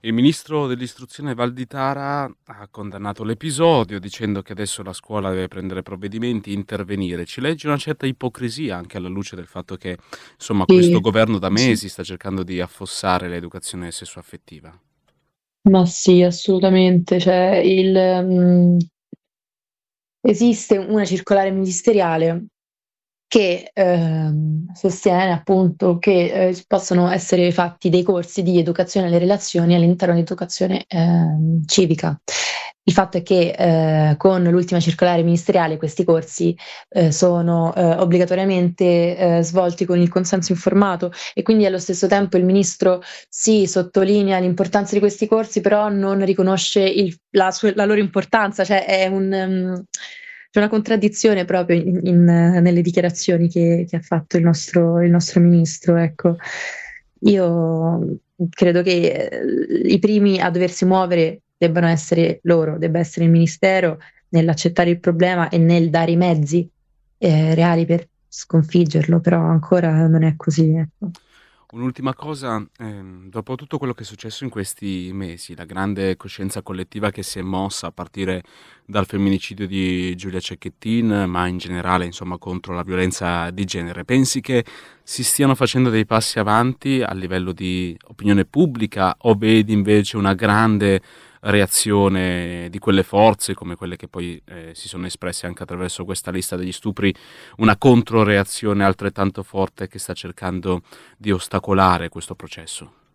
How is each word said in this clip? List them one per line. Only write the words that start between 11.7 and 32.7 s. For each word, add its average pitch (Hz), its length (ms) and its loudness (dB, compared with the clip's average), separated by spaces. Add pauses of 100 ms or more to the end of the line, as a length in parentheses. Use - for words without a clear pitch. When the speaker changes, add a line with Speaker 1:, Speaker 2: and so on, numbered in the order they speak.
Speaker 1:
sta 92 160 -12
cercando 95 400 -8
di 87 160 -8
affossare 92 680 -4
l'educazione 87 640 -12
sessuaffettiva. 82 880 -20 (920)
Speaker 2:
Ma 185 180 6
sì, 180 360 4
assolutamente. 185 960 2
Cioè, 185 380 2
il, 190 400 2 (280)
mm, 180 540 4 (1400)
esiste 220 540 2
una 202 280 0
circolare 190 460 0
ministeriale 180 960 0 (840)
che, 185 460 0
ehm, 160 1000 0
sostiene 185 600 0
appunto 180 680 0
che, 185 500 2
eh, 180 180 -4
possono 180 440 0
essere 180 420 0
fatti 175 380 -2
dei 180 120 4
corsi 180 400 -2
di 175 160 2
educazione 175 500 0
alle 170 100 4
relazioni 175 560 2
all'interno 175 400 2
di 170 60 2
educazione, 185 680 -4
ehm, 165 800 0
civica. 160 520 0 (680)